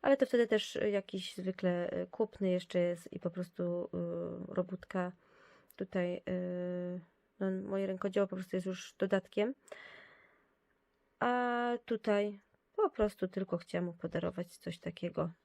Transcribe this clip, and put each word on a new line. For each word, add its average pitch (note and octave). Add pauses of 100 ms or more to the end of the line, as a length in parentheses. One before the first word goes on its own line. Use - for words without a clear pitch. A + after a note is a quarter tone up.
ale C#4
to C4
wtedy A#3+
też - (140)
jakiś F#3+
zwykle, F#3
e, F3+
kupny G3
jeszcze F3+
jest F3
i F#3
po F3
prostu, F3
e, F3
robótka F3+ (640)
tutaj, F3+
e, - (1160)
no, F#3+ (180)
moje G3
rękodzieło F#3+
po F#3
prostu F#3
jest F#3
już F#3
dodatkiem. G3+ (1600)
A A#3+ (140)
tutaj G#3 (360)
po G#4+
prostu G#3
tylko F#3
chciałam F3
mu F3
podarować F3
coś E3+
takiego E3+ (140)